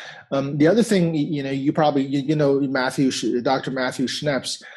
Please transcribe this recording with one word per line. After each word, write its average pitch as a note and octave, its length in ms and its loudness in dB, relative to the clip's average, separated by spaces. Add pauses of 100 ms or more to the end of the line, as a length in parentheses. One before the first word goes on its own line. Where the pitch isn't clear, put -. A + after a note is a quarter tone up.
(300)
Um, C#3 280 -2
the D3 80 6
other G#3+ 160 4
thing, F3 300 2
y-, D#3+ 60 0
you C#3+ 240 -2
know, C3+ 80 -6
you C#3 220 0
probably, D3 320 2
you, C#3 160 -2
you D3 160 -2
know, C#3 240 4
Matthew C3 500 0
Sch-, A#2+ 320 -2
Doctor C3 280 -2
Matthew B2+ 360 -4
Schneps, - 560 -6 (140)